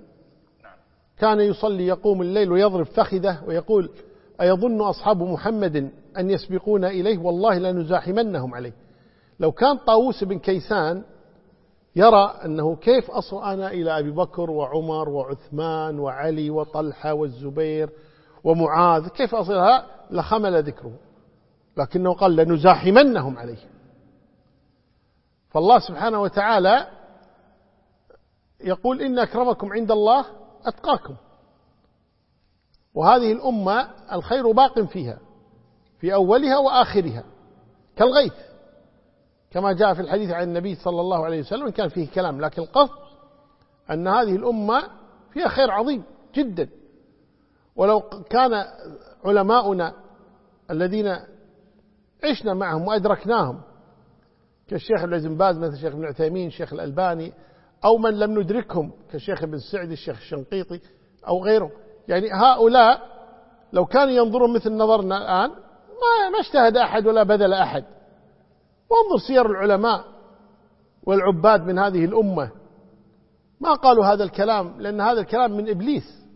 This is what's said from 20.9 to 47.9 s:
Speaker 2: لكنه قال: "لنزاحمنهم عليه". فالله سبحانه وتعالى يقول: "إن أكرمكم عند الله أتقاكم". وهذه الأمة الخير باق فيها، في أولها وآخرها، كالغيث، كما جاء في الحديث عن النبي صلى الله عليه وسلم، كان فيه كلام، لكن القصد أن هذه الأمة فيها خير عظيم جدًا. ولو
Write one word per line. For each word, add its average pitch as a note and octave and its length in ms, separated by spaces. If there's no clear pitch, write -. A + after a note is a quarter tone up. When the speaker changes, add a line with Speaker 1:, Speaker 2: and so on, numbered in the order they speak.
Speaker 2:
لكنه F3+ 360
قال: F3+ 220
"لنزاحمنهم E3+ 1040
عليه". A#2 320
فالله F#3 300
سبحانه G3+ 420
وتعالى G3+ 680
يقول: A#3+ 380
"إن B3+ 180
أكرمكم A3 540
عند A3+ 180
الله A3 340
أتقاكم". A3+ 500
وهذه A3 380
الأمة A3+ 560
الخير A3+ 380
باق B3+ 300
فيها، D3+ 380
في F#3 140
أولها B3 440
وآخرها، G#3 680
كالغيث، B3+ 380
كما F#3+ 220
جاء F#3+ 200
في F3+ 80
الحديث F#3 300
عن E3+ 120
النبي F3 320
صلى F3 260
الله F3 240
عليه E3 140
وسلم، A3+ 300
كان F#3+ 200
فيه D#3 220
كلام، D#3 300
لكن D#3 200
القصد C4 340
أن E3+ 160
هذه G#3 280
الأمة A3+ 480
فيها E4 140
خير C4 240
عظيم A3+ 320
جدًا. G3+ 360
ولو G#3 240